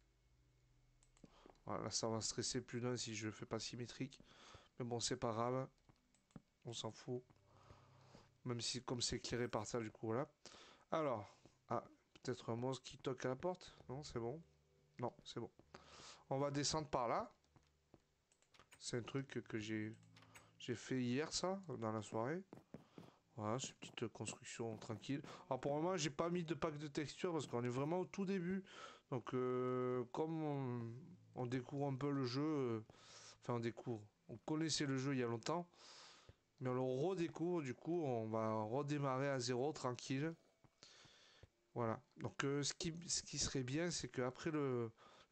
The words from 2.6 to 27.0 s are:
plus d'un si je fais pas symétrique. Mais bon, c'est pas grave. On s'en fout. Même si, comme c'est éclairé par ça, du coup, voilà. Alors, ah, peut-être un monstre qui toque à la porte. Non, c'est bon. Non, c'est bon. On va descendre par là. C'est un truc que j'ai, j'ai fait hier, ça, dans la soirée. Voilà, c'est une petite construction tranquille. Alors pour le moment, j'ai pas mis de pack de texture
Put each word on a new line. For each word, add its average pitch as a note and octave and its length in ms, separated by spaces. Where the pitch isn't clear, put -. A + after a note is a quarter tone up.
plus B2 200
d'un B2 160
si A2 180
je G#2+ 160
fais - 160
pas A2 140
symétrique. A#2+ 600
Mais C3 80
bon, A#2 140
c'est A#2+ 200
pas A#2+ 120
grave. B2 380
On A#2+ 80
s'en A2+ 180
fout. B2 320
Même A#2+ 160
si, A#2 220
comme B2 180
c'est - 160
éclairé A#2+ 300
par A2 220
ça, B2 100
du A2 140
coup, - 140
voilà. A#2+ 220
Alors, B2+ 480
ah, A#2 160
peut-être - 360
un A2+ 60
monstre B2+ 260
qui - 160
toque - 260
à C3 40
la B2+ 80
porte. F3 400
Non, C3+ 140
c'est - 160
bon. B2+ 240
Non, A#2+ 140
c'est - 160
bon. A2+ 120
On C3+ 120
va C#3+ 100
descendre C#3+ 380
par B2+ 180
là. F3+ 260
C'est - 160
un A#2 60
truc C3+ 440
que A2+ 120
j'ai, A2 360
j'ai - 160
fait C3 280
hier, B2+ 300
ça, F#3+ 280
dans A2 140
la A2 100
soirée. B2+ 400
Voilà, G#2+ 240
c'est - 120
une - 60
petite - 320
construction - 680
tranquille. A2+ 460
Alors C3 100
pour C#3+ 160
le D3+ 80
moment, F#3 140
j'ai D#3 140
pas E3 180
mis F3 160
de D#3+ 100
pack D3+ 220
de D3+ 100
texture D#3 460